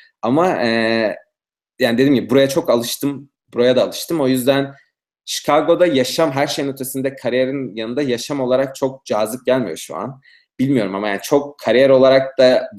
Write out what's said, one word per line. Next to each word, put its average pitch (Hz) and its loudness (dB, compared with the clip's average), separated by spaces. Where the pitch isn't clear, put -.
Ama, 139 0
e, 117 0
yani 120 0
dediğim 139 4
gibi 101 -2
buraya 135 4
çok 151 -2
alıştım. 131 -4
Buraya 120 2
da 117 4
alıştım. - -4
O 131 0
yüzden 135 0
Chicago'da 160 2
yaşam, 151 0
her 139 -2
şeyin 143 -4
ötesinde 135 -6
kariyerin 131 -4
yanında 117 -6
yaşam 135 -4
olarak 131 0
çok 135 -6
cazip 110 -4
gelmiyor 117 -2
şu - -12
an. 113 -10
Bilmiyorum 120 0
ama 104 -4
yani 98 -4
çok - -2
kariyer 131 4
olarak 135 4
da 127 4